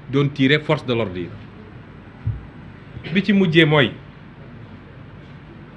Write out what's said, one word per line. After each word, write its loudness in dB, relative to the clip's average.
doon 2
tirer 4
force 0
de 0
l'ordre -2
yi. -6
Bi 2
ci 2
mujjee 6
mooy 4